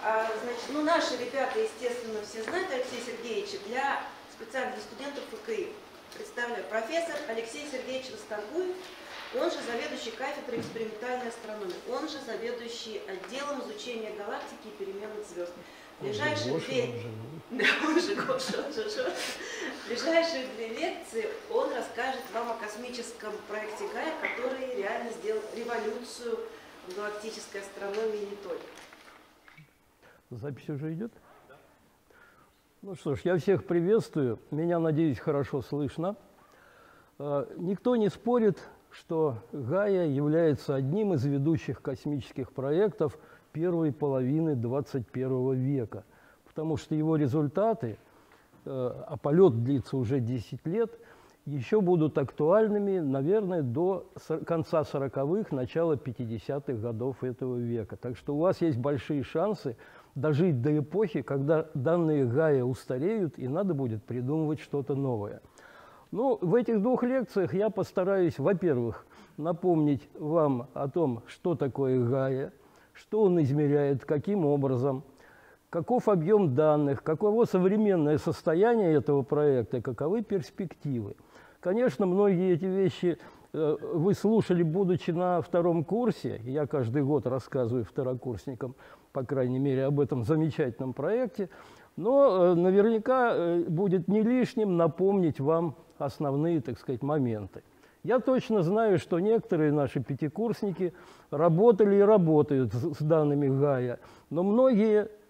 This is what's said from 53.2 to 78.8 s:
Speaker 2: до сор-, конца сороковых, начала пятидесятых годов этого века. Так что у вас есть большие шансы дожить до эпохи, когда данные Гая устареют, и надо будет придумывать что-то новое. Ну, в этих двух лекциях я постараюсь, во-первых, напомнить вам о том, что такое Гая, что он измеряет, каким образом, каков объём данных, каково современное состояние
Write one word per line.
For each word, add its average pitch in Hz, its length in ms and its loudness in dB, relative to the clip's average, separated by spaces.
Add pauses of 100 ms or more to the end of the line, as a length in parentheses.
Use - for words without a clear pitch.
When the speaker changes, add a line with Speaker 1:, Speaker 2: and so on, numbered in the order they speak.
Speaker 2:
до 170 420 0 (220)
сор-, 160 180 -4
конца 165 380 0
сороковых, 139 680 -2
начала 156 460 0
пятидесятых 123 840 -6
годов 117 440 -6
этого 127 340 -4
века. 117 380 -4
Так 123 220 -10
что - 180 -6
у 147 40 -2
вас 175 220 2
есть 160 160 0
большие 143 460 -2
шансы 160 520 -4 (380)
дожить 147 480 2
до 151 160 2
эпохи, 160 440 0
когда 147 520 0
данные 151 520 2
Гая 139 380 4
устареют, 143 760 -2
и 131 80 -4
надо 175 260 0
будет 123 300 -2
придумывать 147 560 -2
что-то 143 360 -4
новое. 113 460 -4 (680)
Ну, 240 280 2
в 180 160 2
этих 233 260 4
двух 247 220 2
лекциях 240 500 0
я 202 160 2
постараюсь, 185 720 0
во-первых, 139 680 0 (320)
напомнить 160 760 2
вам 151 600 0
о 143 140 -4
том, 131 400 0
что - 280 -2
такое 131 520 0
Гая, 135 460 -2 (440)
что 214 260 0
он 180 180 6
измеряет, 143 640 2
каким 165 400 0
образом, 135 580 2 (640)
каков 226 400 0
объём 185 460 4
данных, 147 480 4
каково 208 420 2
современное 185 720 4
состояние 180 760 2